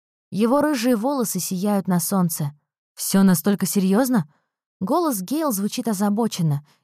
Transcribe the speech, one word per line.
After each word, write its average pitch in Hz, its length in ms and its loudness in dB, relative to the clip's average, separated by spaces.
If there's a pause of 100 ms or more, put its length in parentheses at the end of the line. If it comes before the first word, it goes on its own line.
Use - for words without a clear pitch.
(300)
Его 233 320 2
рыжие 254 340 2
волосы 240 440 -2
сияют 196 460 -2
на 180 140 2
солнце. 165 520 -2 (420)
«Все - 280 2
настолько 190 440 2
серьезно?» 202 600 2 (540)
Голос 262 420 0
Гейл 285 300 -2
звучит 202 360 -4
озабоченно. 202 720 0 (220)